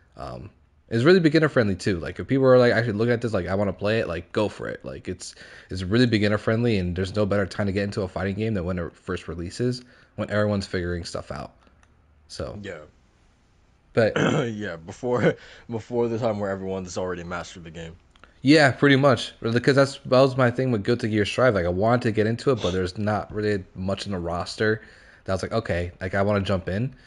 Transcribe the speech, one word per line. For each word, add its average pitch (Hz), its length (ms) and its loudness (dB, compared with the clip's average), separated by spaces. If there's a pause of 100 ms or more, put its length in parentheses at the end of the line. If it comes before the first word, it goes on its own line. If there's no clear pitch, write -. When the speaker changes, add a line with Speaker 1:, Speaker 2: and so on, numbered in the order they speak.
(160)
Speaker 1:
Um, 65 340 -14 (380)
it's 117 160 -2
really 185 160 8
beginner 156 280 4
friendly 104 260 2
too. 90 240 -2
Like, 78 200 -8
if 92 80 -8
people 135 200 2
are, 127 120 8
like, 120 140 6
actually 113 220 0
looking 117 180 0
at 113 80 0
this, 117 120 -4
like, 90 140 -2
"I 90 80 -2
wanna 98 180 0
play 107 280 -2
it," - 80 -4
like, 82 240 -8
go 107 160 0
for - 200 -8
it. - 160 -10
Like, 65 240 -12
it's, - 260 -10 (360)
it's 92 120 -6
really 110 240 4
beginner 107 320 2
friendly, 117 380 0
and 90 180 -2
there's 92 200 -4
no 107 100 2
better 98 220 0
time 104 200 -4
to 98 60 -2
get 101 120 -2
into 101 180 -4
a 92 60 -4
fighting 95 260 -4
game 110 200 -2
than 87 100 -2
when 90 140 -4
it 82 160 -6
first - 340 -8
releases, 95 540 -4 (340)
when 104 140 -6
everyone's 104 360 0
figuring 87 380 -4
stuff - 260 -10
out. - 220 -12 (760)
So - 340 -12
Speaker 2:
Yeah. 90 160 -12 (1160)
Speaker 1:
But 110 220 4
Speaker 2:
<clears throat> 120 360 0
Yeah, 101 240 -8
before, 120 580 0 (180)
<laughs> - 180 -20
before 117 380 -2
the 113 100 -4
time 110 200 0
where 101 120 -2
everyone's 95 460 -6
already 90 280 -6
mastered 87 400 -10
the 85 60 -16
game. 82 260 -14 (460)
Speaker 1:
Yeah, 143 300 6
pretty 143 240 4
much. 131 440 2
Because 120 360 2
that's, 135 300 2
that 127 140 4
was 131 160 4
my 127 140 4
thing 127 220 0
with 104 120 0
Guilty 120 240 0
Gear 104 160 2
Strive. 120 300 2
Like, 87 120 2
I 87 40 2
wanted 110 320 2
to 113 100 0
get 104 140 2
into 120 240 0
it, 113 120 0
but 107 100 0
there's 92 260 -4
not 101 340 -2
really 104 320 -2 (100)
much 95 320 -4
in 101 60 -6
the 95 60 -4
roster 87 640 -2 (420)
that 95 80 -4
I - 20 0
was 92 80 -4
like, - 100 -6
"Okay, 87 480 -2
like, 95 140 -6
I 98 80 2
wanna 101 180 2
jump 95 280 -2
in." 110 260 -2 (120)